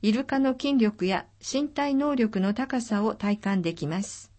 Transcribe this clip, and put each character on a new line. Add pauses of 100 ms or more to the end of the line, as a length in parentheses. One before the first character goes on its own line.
イ
ル
カ
の
筋
力
や (160)
身
体
能
力
の
高
さ
を
体
感
で
き
ま
す。